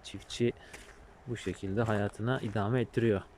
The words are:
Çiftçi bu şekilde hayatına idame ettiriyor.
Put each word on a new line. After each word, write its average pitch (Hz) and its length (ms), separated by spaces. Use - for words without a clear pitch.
Çiftçi - 500
bu 120 100
şekilde 98 440
hayatına 107 580
idame 110 420
ettiriyor. 113 400